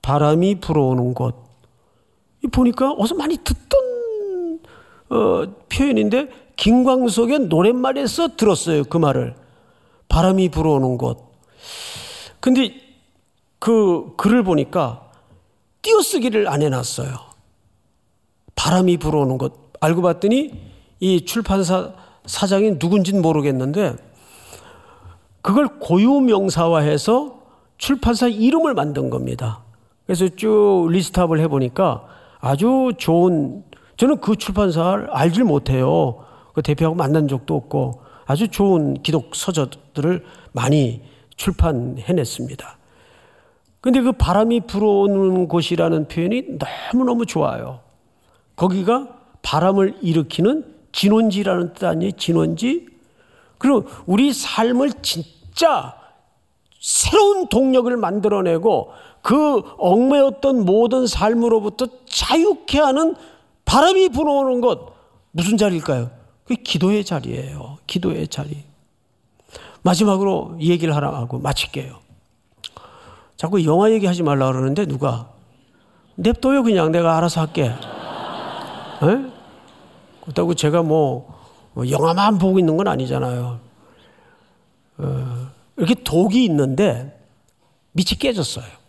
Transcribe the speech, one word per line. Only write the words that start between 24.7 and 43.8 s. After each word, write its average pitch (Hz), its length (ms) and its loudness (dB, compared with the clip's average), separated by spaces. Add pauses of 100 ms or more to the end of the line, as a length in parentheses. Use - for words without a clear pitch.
그걸 247 380 0
고유명사화해서 196 1600 2 (360)
출판사 240 500 0
이름을 262 460 2
만든 139 360 -2
겁니다. 123 540 -6 (420)
그래서 185 300 0
쭉 208 540 2
리스트업을 170 500 2
해보니까 143 680 0 (360)
아주 233 560 0
좋은, 170 640 0 (320)
저는 277 240 2
그 208 160 0
출판사를 185 760 0
알질 170 320 2
못해요. 139 840 0 (280)
그 156 80 -2
대표하고 160 340 0
만난 151 320 0
적도 135 280 -4
없고 131 460 -6 (240)
아주 185 240 -2
좋은 160 520 0
기독 151 340 -4
서적들을 156 920 -4 (260)
많이 123 500 0 (360)
출판해냈습니다. 131 1400 -4 (1040)
근데 262 220 2